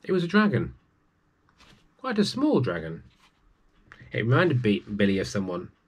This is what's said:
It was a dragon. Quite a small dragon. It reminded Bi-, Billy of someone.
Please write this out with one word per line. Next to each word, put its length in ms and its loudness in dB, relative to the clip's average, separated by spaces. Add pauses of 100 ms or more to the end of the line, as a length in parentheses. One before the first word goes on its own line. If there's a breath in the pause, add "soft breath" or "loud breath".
It 40 -4
was 120 2
a 40 -2
dragon. 480 0 (1200)
Quite 220 -6
a 60 4
small 340 0
dragon. 420 -4 (1080 loud breath)
It 120 -2
reminded 380 2
Bi-, 220 0 (120)
Billy 220 2
of 100 -2
someone. 420 -6 (180)